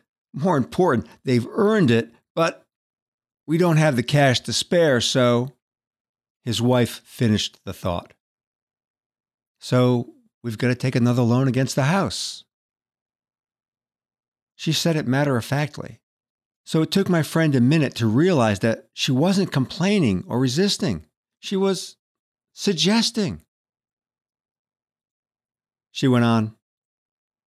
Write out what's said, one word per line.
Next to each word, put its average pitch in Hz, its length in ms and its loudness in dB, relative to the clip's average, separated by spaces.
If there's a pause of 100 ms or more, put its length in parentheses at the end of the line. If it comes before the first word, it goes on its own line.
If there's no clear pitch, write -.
(320)
more 165 240 0
important, 135 500 0 (160)
they've 123 240 0
earned 208 440 2
it, 117 220 0 (220)
but 165 320 -2 (800)
we 160 120 -2
don't 170 180 2
have 156 180 2
the 113 80 0
cash 139 380 2
to 117 140 -8
spare, 151 480 2
so," 123 520 0 (920)
his 113 180 -4
wife 123 380 2
finished - 640 -2
the 95 100 -10
thought. - 400 -6 (1500)
"So 123 540 0 (280)
we've 117 140 -8
got 123 120 -2
to 127 60 0
take 127 200 -4
another 120 260 2
loan 123 260 2
against 127 280 -2
the 139 100 0
house." 160 600 -4 (2000)
She - 180 -4
said 160 240 0
it 139 100 -4
matter-of-factly. 135 920 -2 (640)
So 165 160 -2
it 156 100 0
took 196 200 0
my 165 120 2
friend 156 320 0
a 127 60 4
minute 139 360 2
to 120 100 -2
realize 117 540 2
that - 340 -2
she - 180 -4
wasn't 180 400 0
complaining 143 760 0
or - 120 -4
resisting. 135 680 -2 (320)
She - 180 -8
was 190 400 -4 (580)
suggesting. 180 920 -2 (2500)
She - 180 -2
went 123 160 4
on, 113 320 0 (920)